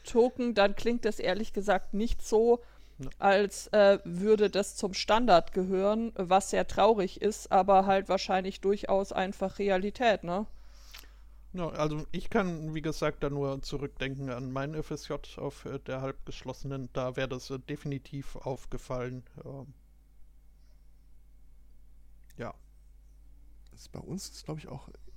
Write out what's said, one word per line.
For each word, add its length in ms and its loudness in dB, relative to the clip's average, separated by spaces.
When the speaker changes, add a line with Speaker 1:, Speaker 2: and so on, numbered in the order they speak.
Speaker 1:
Gucken, 440 2
dann 220 6
klingt 280 0
das 140 0
ehrlich 340 -2
gesagt 420 0
nicht 280 0
so, 400 4
Speaker 2:
Ja. 200 -8
Speaker 1:
als, 500 2
äh, 360 8
würde 460 4
das 260 -2
zum 160 -4
Standard 600 6
gehören, 640 0
was 340 2
sehr 160 0
traurig 560 2
ist, 300 -4
aber 340 6
halt 220 2
wahrscheinlich 520 -2
durchaus 520 0
einfach 460 -4
Realität, 640 0
ne? 220 -2
Speaker 2:
Ja, 160 -4
also 420 -2
ich 160 -4
kann, 460 -2
wie 80 -6
gesagt, 400 -2
da 80 0
nur 320 -4
zurückdenken 640 -6
an 240 -8
mein 220 -6
F 160 -6
S 180 -10
J 300 -10
auf, 260 -8
äh, 140 -8
der 240 -8
halbgeschlossenen. 920 -8
Da 240 -4
wär 100 -2
das, 240 -8
äh, 80 -6
definitiv 800 -8
aufgefallen. 840 -8
Ähm, 280 -14
ja. 180 -10
Speaker 3:
Das 100 -20
ist 120 -20
bei 80 -12
uns, 280 -12
ist, 160 -20
glaub 140 -10
ich, 100 -16
auch, 220 -16